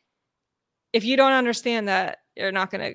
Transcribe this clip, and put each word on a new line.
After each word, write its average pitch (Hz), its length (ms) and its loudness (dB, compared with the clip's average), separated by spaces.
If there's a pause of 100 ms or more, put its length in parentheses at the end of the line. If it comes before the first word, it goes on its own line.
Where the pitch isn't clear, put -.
(960)
if 208 80 0
you 254 120 0
don't 269 160 6
understand 233 560 0
that, 190 300 -2 (180)
you're 196 160 -4
not 190 180 -4
gonna 190 240 -8